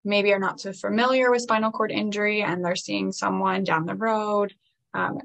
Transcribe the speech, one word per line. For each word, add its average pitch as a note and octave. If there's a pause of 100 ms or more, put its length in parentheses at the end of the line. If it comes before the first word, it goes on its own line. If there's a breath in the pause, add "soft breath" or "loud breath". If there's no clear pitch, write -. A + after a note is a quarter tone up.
maybe G3+
are G3
not F#3+
so G3
familiar B3
with A#3+
spinal A3
cord A3
injury G#3
and F3+
they're F3
seeing F#3+
someone F#3+
down D#3+
the F#3+
road, G#3 (400)
um, F#3